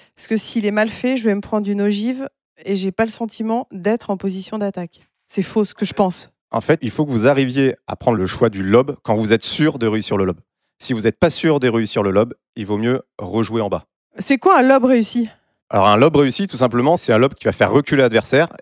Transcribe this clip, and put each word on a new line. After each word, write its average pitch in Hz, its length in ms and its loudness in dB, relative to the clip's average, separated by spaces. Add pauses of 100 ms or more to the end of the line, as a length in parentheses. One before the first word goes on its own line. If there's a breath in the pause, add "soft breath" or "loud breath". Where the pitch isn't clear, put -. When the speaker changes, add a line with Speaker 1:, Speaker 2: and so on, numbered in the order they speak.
(180 soft breath)
Speaker 1:
Parce - 100 -20
que 226 80 -2
s'il 208 300 -4
est 202 60 0
mal 214 180 0
fait, 254 260 -2
je 233 80 -4
vais 214 100 2
me 202 60 -2
prendre 202 300 -4
une 202 120 -2
ogive 214 460 -2 (380)
et 202 100 -2
j'ai 190 160 -2
pas 226 140 -2
le 220 40 -4
sentiment 226 640 -6
d'être 202 380 -4
en 196 80 -2
position 190 400 -8
d'attaque. 196 420 -6 (300)
C'est 190 140 -2
faux - 200 0
ce 196 100 -8
que - 120 -6
je - 80 -6
pense. - 360 -2 (260)
Speaker 2:
En 113 60 -2
fait, 160 220 2
il 110 80 -4
faut 156 120 -2
que 147 60 -6
vous 117 180 2
arriviez 135 500 2 (100)
à - 80 -8
prendre 120 200 0
le 92 120 0
choix 113 220 0
du 98 120 -8
lob 123 400 2
quand 110 140 -2
vous 107 180 0
êtes 113 100 2
sûr 151 360 0
de 113 80 0
réussir 107 300 -2
le 98 80 0
lob. 90 140 -4 (380)
Si - 160 -6
vous 110 80 -4
n'êtes 104 160 0
pas 165 140 2
sûr 156 280 0
de 127 80 0
réussir 113 360 0
le 98 80 0
lob, 110 240 2 (200)
il 104 120 -10
vaut 104 100 -2
mieux 120 240 -2 (160)
rejouer 107 440 -4
en 101 80 -2
bas. 87 160 -6 (340)
Speaker 1:
C'est 262 180 0
quoi 370 220 4
un - 20 4
lob 262 240 4
réussi ? 240 440 0 (420)
Speaker 2:
Alors 98 160 2
un 104 100 4
lob 147 180 4
réussi, 143 300 2
tout 160 120 -8
simplement, 123 380 2
c'est - 160 -2
un 110 60 4
lob 127 160 2
qui - 120 -8
va 110 80 0
faire 98 180 2
reculer 139 320 2
l'adversaire 127 460 2 (120)